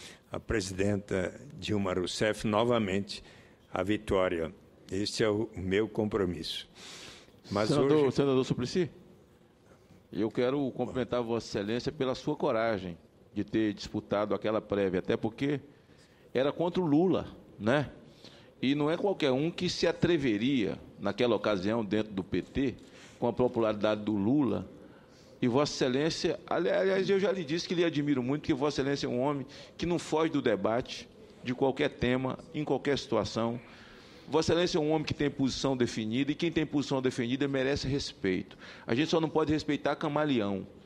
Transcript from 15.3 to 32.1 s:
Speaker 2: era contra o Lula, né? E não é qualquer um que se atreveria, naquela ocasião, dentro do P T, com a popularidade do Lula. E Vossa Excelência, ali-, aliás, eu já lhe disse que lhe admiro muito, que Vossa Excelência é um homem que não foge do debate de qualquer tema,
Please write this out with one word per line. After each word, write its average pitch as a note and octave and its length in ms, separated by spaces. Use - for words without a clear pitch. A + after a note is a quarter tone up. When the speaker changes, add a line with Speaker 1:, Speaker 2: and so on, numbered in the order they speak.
Speaker 2:
era C#3 200
contra F3+ 280
o F3 60
Lula, D3+ 400
né? A#2+ 320
E C3+ 140
não D3 120
é E3 80
qualquer E3+ 360
um D3 180
que F3 180
se - 160
atreveria, C3+ 920
naquela G#2 340
ocasião, G2+ 500
dentro G#2+ 280
do F#2+ 100
P - 180
T, B2+ 340
com B2 80
a A#2 60
popularidade G#2+ 720
do G#2+ 100
Lula. G#2+ 580
E B2 60
Vossa C#3+ 260
Excelência, D3+ 720
ali-, E3+ 240
aliás, F#3+ 400
eu G3 80
já F#3+ 140
lhe F#3 100
disse D#3+ 240
que F#3 80
lhe E3+ 100
admiro C#3+ 380
muito, C#3 200
que D#3+ 120
Vossa C#3+ 260
Excelência C#3 280
é - 20
um B2 80
homem C#3 260
que E3 100
não E3+ 120
foge D#3+ 320
do D3 100
debate A2 680
de B2+ 100
qualquer C3+ 380
tema, B2+ 480